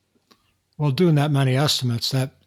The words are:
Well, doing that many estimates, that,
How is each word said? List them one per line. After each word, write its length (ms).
Well, 140
doing 240
that 160
many 240
estimates, 540
that, 200